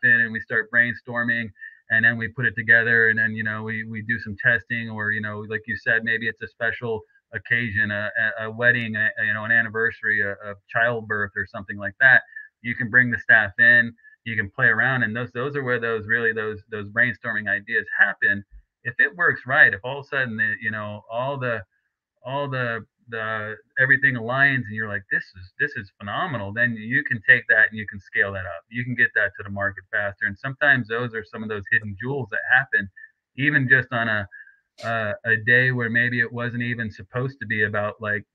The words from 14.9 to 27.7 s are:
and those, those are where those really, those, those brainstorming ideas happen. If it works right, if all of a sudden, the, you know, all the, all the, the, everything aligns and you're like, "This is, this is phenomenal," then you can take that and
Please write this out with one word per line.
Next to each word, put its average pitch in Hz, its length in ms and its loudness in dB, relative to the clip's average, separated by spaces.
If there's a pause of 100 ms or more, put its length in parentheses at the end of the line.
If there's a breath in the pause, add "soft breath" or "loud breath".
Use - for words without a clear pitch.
and 110 120 -2
those, 123 180 -4
those 135 220 -4
are 143 80 -2
where 123 160 0
those 113 280 -2
really, 113 240 2
those, 107 280 -2 (120)
those 104 160 -6
brainstorming 110 600 -4
ideas 104 360 -2 (140)
happen. 101 440 0 (420)
If 120 140 -8
it 160 160 2
works 165 300 0
right, 139 280 6
if - 100 -6
all 139 160 -6
of 139 60 -12
a - 20 -20
sudden, 127 300 -2
the, 110 240 0
you 113 100 -4
know, 107 400 -8
all 131 260 -4
the, 117 260 -4 (640)
all 139 240 -4
the, 117 360 -4 (240)
the, 110 460 -4 (240)
everything 135 360 4
aligns 127 500 2
and 104 80 -8
you're 107 160 -4
like, 101 220 -6
"This - 120 0
is, 92 360 -20
this 147 160 -2
is 110 220 -12
phenomenal," 107 560 -4
then 117 240 2
you 117 260 -2
can 113 240 -4
take 120 200 6
that 110 220 6
and 110 80 -8